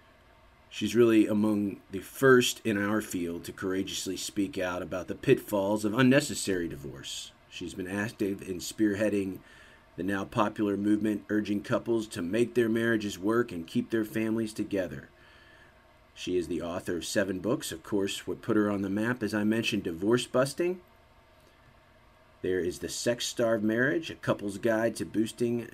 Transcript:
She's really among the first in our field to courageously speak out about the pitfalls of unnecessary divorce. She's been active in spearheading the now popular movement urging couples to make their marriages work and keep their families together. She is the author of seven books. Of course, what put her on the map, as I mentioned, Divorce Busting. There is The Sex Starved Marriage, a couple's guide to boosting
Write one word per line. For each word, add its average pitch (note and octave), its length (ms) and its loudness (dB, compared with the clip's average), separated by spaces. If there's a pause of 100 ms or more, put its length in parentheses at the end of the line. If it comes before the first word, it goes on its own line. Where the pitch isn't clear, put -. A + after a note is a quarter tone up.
(720)
She's G#2 260 -2
really A2+ 300 8
among G#2 640 0
the G2 80 -6
first B2 680 6
in G2+ 180 0
our G#2 200 2
field E2+ 420 -4
to F#2+ 80 -10
courageously F#2+ 640 -4
speak F#2+ 400 -4
out F2+ 240 -2
about F2 280 -6
the G2 60 -6
pitfalls G#2 680 2
of G#2 80 0
unnecessary A2 760 2
divorce. C#2 640 -12 (180)
She's - 240 -10
been F#2 120 -8
active G2+ 600 -2
in F2+ 120 -6
spearheading G2+ 800 0 (560)
the E2 60 -6
now G2 220 -2
popular G#2 540 0
movement G#2 500 2
urging G#2 340 0
couples A2+ 460 -2
to G2+ 140 -6
make A2+ 320 0
their A#2 160 4
marriages A2 480 0
work A2+ 340 2
and E2 140 -8
keep - 240 -2
their A2 160 0
families A2 480 -2
together. F2+ 560 -4 (1040)
She F2+ 240 -2
is E2 100 0
the D#2+ 140 -4
author F2 340 -4
of D#2+ 80 -6
seven F#2+ 360 -2
books. A#2+ 320 -4
Of E2+ 100 -12
course, G2+ 440 -2
what F2+ 140 -6
put A2 160 0
her G#2 140 4
on G2+ 100 -2
the G2 80 -2
map, A2 340 -2
as G#2 120 -2
I G#2+ 100 0
mentioned, A2 380 0
Divorce G2 440 0
Busting. F3 540 0 (1600)
There F#2 180 0
is E2+ 200 -4
The E2 100 -6
Sex - 360 -2
Starved A2+ 380 0
Marriage, C3 460 2
a - 40 -10
couple's G2+ 440 -4
guide A2+ 380 0
to G2+ 100 -6
boosting A2+ 680 -2